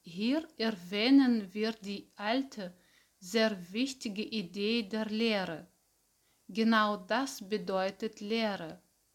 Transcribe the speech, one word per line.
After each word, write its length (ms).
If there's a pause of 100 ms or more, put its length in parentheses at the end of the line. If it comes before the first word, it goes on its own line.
hier 440 (120)
erwähnen 960
wir 180
die 440
alte, 600 (440)
sehr 520
wichtige 520
Idee 600
der 220
Lehre. 640 (800)
Genau 480
das 500
bedeutet 720
Lehre. 600 (320)